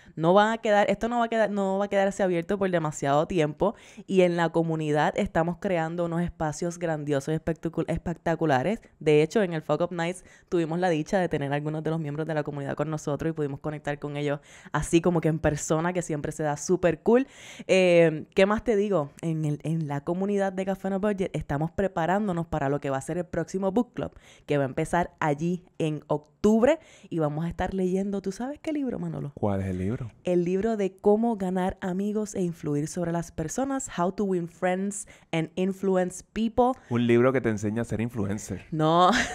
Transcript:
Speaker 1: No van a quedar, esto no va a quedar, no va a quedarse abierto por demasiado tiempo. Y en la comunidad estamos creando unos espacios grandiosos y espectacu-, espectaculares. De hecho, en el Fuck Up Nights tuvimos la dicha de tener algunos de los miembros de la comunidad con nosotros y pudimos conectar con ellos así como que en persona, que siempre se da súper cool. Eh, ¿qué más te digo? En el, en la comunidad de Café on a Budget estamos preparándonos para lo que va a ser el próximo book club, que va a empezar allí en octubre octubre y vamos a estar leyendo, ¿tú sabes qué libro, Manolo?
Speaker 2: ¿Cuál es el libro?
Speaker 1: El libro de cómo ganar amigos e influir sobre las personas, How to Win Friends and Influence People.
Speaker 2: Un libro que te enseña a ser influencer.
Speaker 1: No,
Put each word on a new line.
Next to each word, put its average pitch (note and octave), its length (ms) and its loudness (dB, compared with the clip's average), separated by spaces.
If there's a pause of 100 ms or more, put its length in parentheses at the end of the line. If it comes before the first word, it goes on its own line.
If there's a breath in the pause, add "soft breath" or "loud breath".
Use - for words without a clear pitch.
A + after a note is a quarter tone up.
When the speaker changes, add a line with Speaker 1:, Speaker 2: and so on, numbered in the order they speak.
(160 loud breath)
Speaker 1:
No E3 180 4
van G#3 200 6
a A3+ 40 -4
quedar, G#3 320 4
esto G3+ 180 0
no A#3+ 120 0
va A#3 60 2
a - 20 0
quedar, A3 240 0
no G3 260 0
va G3+ 80 0
a - 20 -2
quedarse G3 360 0
abierto F#3 340 0
por F#3+ 140 0
demasiado D3+ 560 0
tiempo. E3 480 0 (320 loud breath)
Y F#3 140 4
en F3 160 4
la E3 120 2
comunidad D#3+ 680 0
estamos E3+ 440 -2
creando E3+ 460 -2
unos E3+ 180 -2
espacios E3+ 560 -4
grandiosos D3+ 520 -2
y D#3+ 60 0
espectacu-, D#3+ 500 -4
espectaculares. E3 920 0 (180 soft breath)
De D3+ 220 6
hecho, G3 220 2
en F3 100 -2
el D#3 80 -4
Fuck D3+ 200 -2
Up F3 100 -2
Nights F3 320 -6 (260 loud breath)
tuvimos E3+ 300 0
la F#3 100 2
dicha D#3+ 300 0
de F3 100 0
tener C#3+ 240 -2
algunos D3+ 300 -4
de D#3+ 80 -2
los D#3+ 80 -2
miembros D3+ 260 -6
de D#3+ 80 -4
la D3+ 80 0
comunidad C#3+ 320 -6
con D3 160 -4
nosotros D3+ 400 -4
y D#3+ 40 -4
pudimos C#3 260 -6
conectar D3 400 -8
con D3 180 -8
ellos D3 220 -2 (320 loud breath)
así D3+ 280 2
como E3+ 220 2
que E3 60 0
en D#3 100 2
persona, D#3+ 560 0
que F3 80 -2
siempre D3+ 300 -6
se D#3+ 100 -10
da D3 160 -2
súper F3 460 0
cool. B3 240 4 (400 loud breath)
Eh, E3+ 680 6
¿qué G3 140 6
más G#3+ 160 -2
te A#3 120 0
digo? F#3+ 360 0 (100)
En D#3+ 240 -2
el, D3 160 -2
en D#3+ 260 -2
la C#3+ 160 -4
comunidad G3 500 -2
de F#3+ 120 -4
Café F#3+ 220 -4
on G3 60 -2
a G3 40 0
Budget G3 380 -2
estamos D#3 340 -4
preparándonos F3+ 760 0
para D3 220 -2
lo C#3+ 100 0
que C#3 100 -4
va C3+ 80 -2
a C3+ 40 -4
ser - 180 -6
el E3+ 60 -4
próximo F#3+ 460 -2
book A#3 220 0
club, - 180 -6 (360 loud breath)
que D3 100 0
va C#3 60 2
a C3 40 0
empezar E3+ 520 -2
allí D#3+ 440 0 (140)
en D#3 200 -2 (100)
octubre D3 200 -2
octubre A3+ 520 4 (300 loud breath)
y E3+ 100 -2
vamos D3+ 260 0
a E3+ 40 -4
estar F#3 240 -6
leyendo, F#3+ 480 -2
¿tú G3 100 -4
sabes C4 280 -8
qué D#4+ 140 -4
libro, C#4 260 -4
Manolo? D3+ 360 -6
Speaker 2:
¿Cuál G2 260 -2
es F#2+ 60 -4
el F#2 100 -4
libro? G#2+ 340 -4 (120)
Speaker 1:
El F3+ 200 2
libro F#3+ 340 0
de F#3+ 200 -2
cómo A3 380 2
ganar F#3 460 -2
amigos G3+ 540 -4
e G3 60 -2
influir D#3 460 -2
sobre E3+ 240 -4
las E3+ 200 -4
personas, C4 640 -4
How F3+ 160 0
to G#3 120 -2
Win F3+ 220 -2
Friends F#3 600 -4 (240 loud breath)
and D#3+ 240 -2
Influence F#3 680 0 (100)
People. A#3 380 2 (180)
Speaker 2:
Un A#2+ 180 2
libro A#2+ 260 6
que C3 80 0
te A#2+ 80 0
enseña G#2+ 340 -2
a - 20 -4
ser G#2+ 160 -4
influencer. G#2 720 -6
Speaker 1:
No, E3 400 4 (240)